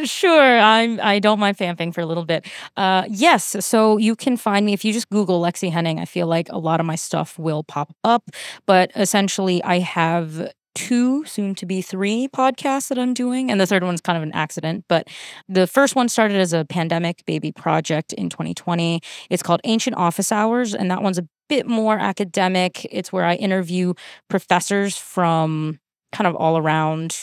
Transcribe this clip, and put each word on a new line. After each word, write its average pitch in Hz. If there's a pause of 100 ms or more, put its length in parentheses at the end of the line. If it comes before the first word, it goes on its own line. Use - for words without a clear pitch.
Sure. 277
I'm, 226
I 208
don't 208
mind 202
vamping 175
for -
a 165
little 165
bit. 160 (320)
Uh, 190
yes. 226
So 220
you 220
can 247
find 202
me, 208
if 202
you 214
just 233
Google 185
Lexi 175
Henning, 165
I 170
feel 175
like 165
a -
lot 160
of 165
my 160
stuff -
will 156
pop - (100)
up. 233 (360)
But 185
essentially, 190
I 180
have 165 (220)
two, 254
soon 196
to 185
be 185
three 208
podcasts 269
that 254
I'm 254
doing, 247
and 196
the 185
third 185
one's 175
kind 175
of 160
an 156
accident. 156
But 165 (400)
the 185
first 269
one 247
started 208
as 175
a 165
pandemic 170
baby 156
project 160
in 175
twenty 170
twenty. 170 (280)
It's 180
called 269
Ancient 226
Office 180
Hours, 226
and 190
that 185
one's 190
a 170 (220)
bit 277
more 220
academic. 185
It's -
where 180
I 175
interview 180 (340)
professors 196
from 160 (300)
kind -
of 262
all 165
around 160 (100)